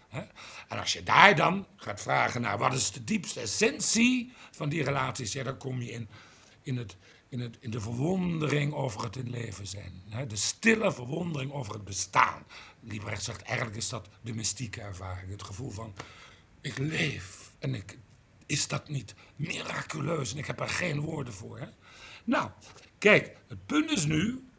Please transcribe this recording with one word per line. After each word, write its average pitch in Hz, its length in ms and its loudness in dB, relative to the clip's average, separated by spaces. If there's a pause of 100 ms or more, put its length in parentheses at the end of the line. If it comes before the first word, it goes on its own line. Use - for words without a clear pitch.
hè. - 120 -8 (480)
En - 100 -6
als - 140 -2
je 90 100 -4
daar 156 340 10
dan 170 300 4 (100)
gaat - 240 -8
vragen 127 400 2
naar 104 180 0
wat 131 140 2
is 131 180 2
de 120 140 -10
diepste 180 360 -2
essentie 233 920 4 (180)
van 156 180 -4
die 156 160 0
relaties, 131 480 0
ja, 135 100 -4
dan 131 140 -4
kom 127 260 -6
je 117 80 -8
in, 113 180 -8 (540)
in 131 140 -2
het, 113 200 -8 (320)
in 123 120 -6
het, 117 200 -8
in - 100 -10
de 113 100 -4
verwondering 147 920 2
over 139 300 -2
het 120 140 -6
in 123 140 -4
leven 110 360 -6
zijn, 92 420 -10
hè. 117 180 -6
De 107 100 -6
stille 220 560 4
verwondering 143 600 -4
over 135 200 -6
het 104 120 -8
bestaan. - 640 4 (340)
Liebrecht 104 420 -6
zegt, - 200 -6
eigenlijk 117 340 -2
is 117 120 -2
dat 110 200 -6 (140)
de 110 120 -6
mystieke 110 460 -2
ervaring. 92 500 -8
Het 101 120 -10
gevoel 98 280 -8
van, 107 240 -10 (680)
"Ik - 180 -6
leef 147 800 -4
en 131 160 -2
ik, - 240 -10 (480)
is - 220 0
dat - 200 -4
niet 139 260 -6 (220)
miraculeus?" - 960 -4
En 143 60 -6
ik - 80 -6
heb - 140 -6
er 127 80 -2
geen 156 320 0
woorden 147 320 -4
voor, 110 260 -12
hè. 127 80 -10 (580)
Nou, 226 260 2 (480)
kijk, - 380 8 (120)
het - 180 -14
punt 311 240 4
is 220 140 4
nu 165 440 0 (100)